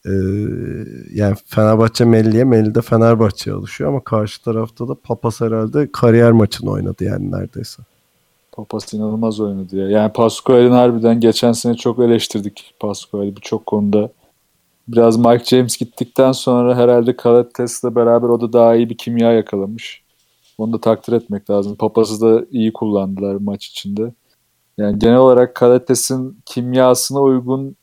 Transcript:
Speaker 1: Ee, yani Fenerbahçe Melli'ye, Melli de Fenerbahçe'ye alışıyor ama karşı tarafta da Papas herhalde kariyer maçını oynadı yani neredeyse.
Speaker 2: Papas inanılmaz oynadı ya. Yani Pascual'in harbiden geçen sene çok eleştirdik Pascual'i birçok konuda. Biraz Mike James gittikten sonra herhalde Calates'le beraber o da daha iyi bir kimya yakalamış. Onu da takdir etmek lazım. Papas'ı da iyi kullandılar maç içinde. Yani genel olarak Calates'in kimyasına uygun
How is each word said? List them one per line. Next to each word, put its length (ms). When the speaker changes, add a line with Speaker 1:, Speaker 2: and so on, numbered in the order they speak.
Speaker 1:
Ee, 40
yani 220
Fenerbahçe 600
Melli'ye, 380
Melli 320
de 60
Fenerbahçe'ye 760
alışıyor 340
ama 140
karşı 400
tarafta 440
da 80
Papas 460
herhalde 500
kariyer 400
maçını 400
oynadı 320
yani 280
neredeyse. 520
Speaker 2:
Papas 420
inanılmaz 460
oynadı 380
ya. 120
Yani 240
Pascual'in 580
harbiden 480
geçen 320
sene 220
çok 260
eleştirdik 800
Pascual'i 560
birçok 300
konuda. 440
Biraz 300
Mike 280
James 320
gittikten 540
sonra 460
herhalde 460
Calates'le 600
beraber 440
o 140
da 120
daha 220
iyi 140
bir 80
kimya 360
yakalamış. 680
Onu 160
da 80
takdir 320
etmek 360
lazım. 260
Papas'ı 460
da 300
iyi 220
kullandılar 640
maç 320
içinde. 460
Yani 220
genel 180
olarak 420
Calates'in 840
kimyasına 760
uygun 600